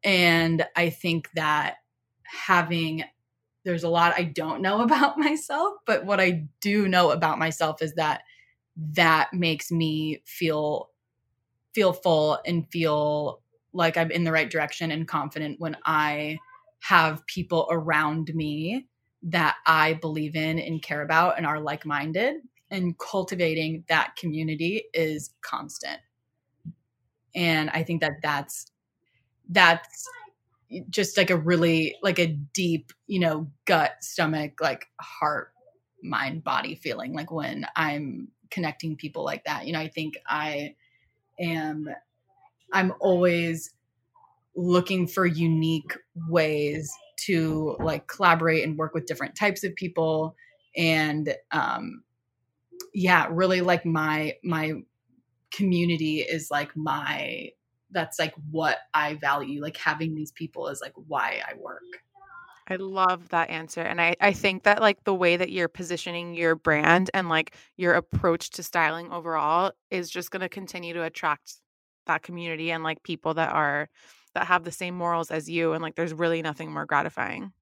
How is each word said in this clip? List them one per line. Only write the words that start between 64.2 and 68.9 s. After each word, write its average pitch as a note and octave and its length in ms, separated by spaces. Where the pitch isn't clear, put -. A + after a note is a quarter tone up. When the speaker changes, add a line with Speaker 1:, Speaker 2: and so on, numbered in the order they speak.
Speaker 2:
I G3+ 120
think F#3+ 320
that, G#3 160
like, G#3+ 240
the G3 100
way F3+ 220
that F3+ 140
you're F3 180
positioning E3+ 640
your E3 200
brand E3 580
and, F#3 160
like, D#3+ 280
your F3 180
approach - 560
to - 120
styling E3 500